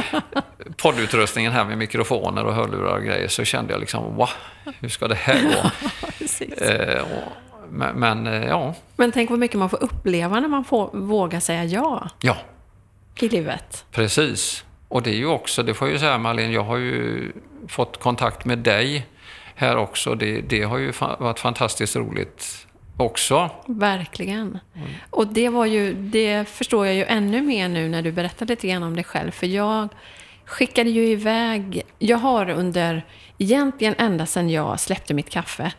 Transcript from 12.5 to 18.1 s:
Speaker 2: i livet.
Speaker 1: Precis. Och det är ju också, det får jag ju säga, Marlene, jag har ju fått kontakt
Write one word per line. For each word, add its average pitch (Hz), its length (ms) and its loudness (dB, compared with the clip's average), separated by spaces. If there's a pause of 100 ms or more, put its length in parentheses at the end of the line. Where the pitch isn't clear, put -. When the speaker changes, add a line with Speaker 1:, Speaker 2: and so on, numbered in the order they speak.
Speaker 2:
i 233 80 4
livet. 165 640 -4
Speaker 1:
Precis. 113 720 0 (240)
Och 123 140 2
det 117 80 0
är 104 60 2
ju 127 100 -2
också, 147 360 0
det 117 120 0
får 139 140 -2
jag 147 40 0
ju 147 60 0
säga, 139 200 4
Marlene, 113 340 0
jag 110 120 2
har 117 120 -2
ju 123 560 -4 (360)
fått - 320 -4
kontakt 120 440 0